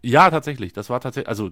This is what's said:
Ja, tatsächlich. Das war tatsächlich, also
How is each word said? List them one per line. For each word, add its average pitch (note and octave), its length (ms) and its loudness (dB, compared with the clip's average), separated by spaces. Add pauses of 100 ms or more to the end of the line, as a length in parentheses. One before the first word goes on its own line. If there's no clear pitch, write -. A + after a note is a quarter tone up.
Ja, C#3+ 260 6
tatsächlich. C#3+ 460 -6
Das G#2 160 -8
war B2 100 -2
tatsächlich, C3+ 260 -8
also G#2 260 -4